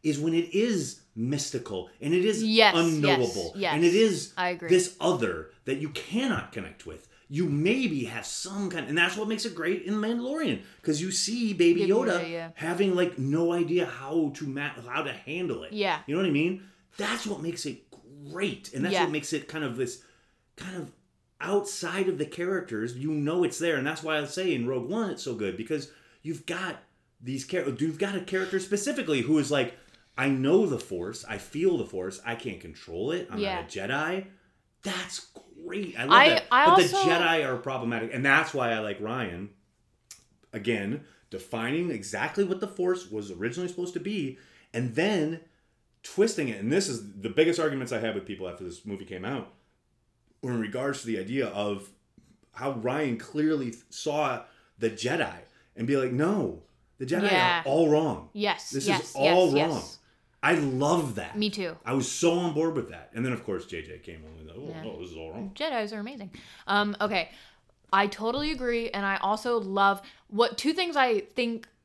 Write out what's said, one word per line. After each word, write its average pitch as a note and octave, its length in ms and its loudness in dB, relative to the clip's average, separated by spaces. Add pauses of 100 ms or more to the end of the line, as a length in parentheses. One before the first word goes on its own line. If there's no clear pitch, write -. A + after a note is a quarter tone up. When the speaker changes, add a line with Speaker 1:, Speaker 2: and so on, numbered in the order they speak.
Speaker 1:
is C#3+ 100 0
when E3 140 0
it E3+ 200 0
is G3 480 0 (140)
mystical A#2 720 -4 (120)
and C#3+ 120 0
it F3+ 120 4
is A3 180 2
Speaker 2:
Yes, A3 320 6
yes, E3+ 100 6
Speaker 1:
unknowable C3+ 680 2
Speaker 2:
yes. D3+ 180 0
Speaker 1:
and D#3 100 4
it F3 120 8
is G#3 420 4
Speaker 2:
I F3+ 120 0
agree. F3 200 -6
Speaker 1:
this F3+ 320 4
other G#2+ 500 0 (140)
that C#3 140 -2
you D3+ 100 -6
cannot G3 640 -4
connect F2 340 -12
with. D2+ 220 -14 (220)
You D#3 200 0
maybe E3 560 2
have A#2 200 -8
some G3 440 -6
kind, D#3 180 -6
and D3+ 100 -2
that's F3 200 2
what G#3+ 100 -4
makes A3 180 -2
it G#3 80 -6
great F3 300 -2
in G3+ 120 -2
Mandalorian, A#3+ 680 -2 (200)
'cause D3+ 200 0
you F#3+ 100 -2
see A3 420 -2
Baby E3+ 280 6
Speaker 2:
Baby F#3+ 100 4
Speaker 1:
Yoda G#3+ 300 4
Speaker 2:
Yoda, E3 100 -6
yeah. E3 240 -8
Speaker 1:
having, F3+ 400 2
like, F3 240 2
no D#3 320 2
idea E3+ 340 2
how C#3+ 500 -2
to D#3 120 -8
ma-, C#3 220 -4 (180)
how C#3 160 -4
to C#3+ 80 -4
handle D3 520 -6
it. - 100 -12
Speaker 2:
Yeah. F#3+ 340 0
Speaker 1:
You C#3+ 80 -2
know F3+ 60 2
what F#3 80 2
I - 20 2
mean? E3+ 320 2 (320)
That's A3 320 -4
what F#3 140 -6
makes E3 240 -6
it F2 180 -10 (480)
great, F3+ 420 -6
and C#3 120 -2
that's G3 80 2
Speaker 2:
Yeah. F3+ 100 4
Speaker 1:
what D3+ 80 0
makes D3+ 220 -4
it D3 160 -4
kind D#3 160 -4
of A#2 100 -4
this, B2 280 -6 (520)
kind F#3 220 -12
of E3 140 -10 (500)
outside F#3 680 0
of D#3+ 100 0
the D3+ 80 -2
characters. D3 720 -4
You D3 140 -4
know D#3 320 2
it's - 160 0
there, D#3+ 160 2
and C3 100 0
that's D3+ 180 -4
why D#3 140 0
I D3 80 0
say F3+ 280 -2
in A#2+ 120 0
Rogue B2 240 -2
One F#3+ 200 0
it's - 140 -8
so B2 120 -4
good, G2 220 -2
because C#3+ 340 -6 (300)
you've D3+ 240 -8
got E3+ 360 -6 (400)
these C3 240 -6
char-, F3 220 -2 (100)
you've D3+ 220 -2
got G3 160 -2
a F#3 60 -2
character F#3+ 380 -2
specifically G3 600 0
who D3+ 160 4
is C#3 140 2
like, C3 220 0 (440)
"I C3+ 120 2
know C#3 360 6
the C3+ 140 0
Force, F#2+ 480 -8
I G#2+ 120 -6
feel D#3+ 380 0
the A2+ 80 -2
Force, F#2+ 400 -8
I A#2 100 -4
can't G#2+ 260 -10
control F2 500 -6
it, F3+ 180 -4
I'm G#2 100 -8
Speaker 2:
Yeah. F#3 160 -2
Speaker 1:
not - 200 -10
a G2+ 40 -6
Jedi." D#3 460 -4 (580)
That's F#3 440 -8 (380)
great. F3+ 340 -6
I B2 40 -2
love C3+ 100 2
Speaker 2:
I, C#4 160 10
Speaker 1:
that. - 220 4
Speaker 2:
I C4 140 8
Speaker 1:
But D#4+ 80 10
Speaker 2:
also F#4+ 140 8 (160)
Speaker 1:
the F#4 80 6
Jedi E3 340 4
are B2+ 120 -2
problematic, A#2+ 560 -4
and B2+ 120 -4
that's C#3+ 280 4
why B2 180 2
I A2 80 0
like G#2 220 -4
Ryan. G#2 480 -6 (1040)
Again, A2 520 -2 (240)
defining B2+ 640 -4
exactly B2+ 520 -2
what F#3 180 -2
the G#3 60 -4
Force F3+ 440 -2
was G#2 200 -6
originally B2 360 -4
supposed F3 260 -6
to E3 60 -4
be, D#3+ 380 -4 (360)
and A#2+ 220 -2
then E3 460 0 (600)
twisting F#3+ 440 2
it. G#2 140 -4
And A2 100 0
this F#3+ 160 4
is G2+ 320 -8
the G#2+ 100 -4
biggest E3 300 4
arguments C3+ 320 -2
I A#2 80 -2
had A2 160 -2
with G2 100 -6
people F#2+ 220 -8
after F2 160 -10
this F2 220 -12
movie G2+ 200 -8
came F#2 200 -10
out A#2+ 280 -6 (880)
were B2+ 100 -6
in A#2 100 -2
regards C3 400 -4
to A2+ 60 -10
the A2 120 -2
idea A#2 280 -2
of G2+ 420 -4 (640)
how C#3 200 -4
Ryan B2 440 -2
clearly D3 540 0
th-, - 180 -16
saw C#3+ 540 -2 (360)
the A2+ 100 2
Jedi B2 500 -2 (360)
and A2+ 100 -4
be C#3 120 2
like, B2+ 140 2
"No, C#3+ 520 2 (340)
the C3 80 -6
Jedi F3 260 0
Speaker 2:
Yeah. F3+ 340 4
Speaker 1:
are - 20 -2
all D#3 220 6
wrong. D3 440 2
Speaker 2:
Yes, - 360 -2
Speaker 1:
This C3+ 180 -2
Speaker 2:
yes, F#3+ 220 0
Speaker 1:
is - 60 -14
all E3+ 380 6
Speaker 2:
yes, D#3 160 4
Speaker 1:
wrong." C#3+ 100 -2
Speaker 2:
yes. - 180 -14 (460)
Speaker 1:
I D3+ 100 4
love C#3+ 600 2
that. E3+ 220 -6
Speaker 2:
Me G#3 120 2
too. F#3 340 -6
Speaker 1:
I A#2+ 100 -4
was C3+ 160 0
so E3+ 240 2
on F3 200 0
board D#3+ 220 0
with A#2+ 160 -4
that. E2+ 220 -16
And A#2 120 -2
then, B2+ 80 0
of A2+ 100 -6
course, F#2 220 -6
J E2 160 -10
J E2+ 160 -14
came D#2+ 260 -16
along D#2 180 -20
and, D#2 100 -18
"Oh, C3 180 -12
Speaker 2:
Yeah. D#3+ 140 -12
Speaker 1:
no, G2+ 180 -10
this F2+ 80 -12
is E2 80 -14
all D#2+ 140 -12
wrong." G3 240 -10
Speaker 2:
Jedis A#3+ 400 -4
are G#3+ 40 -8
amazing. G#3+ 300 -12 (380)
Um, G#3 340 2
okay. G3 280 0 (640)
I G3 160 6
totally A#3+ 440 -2
agree, A#3+ 400 -2
and G3 140 -4
I G3 120 0
also G#3+ 420 0
love G3 420 4 (260)
what, A#3 300 2
two D#4 160 2
things F4 240 0
I A#3+ 240 4
think A#3 460 -4 (180)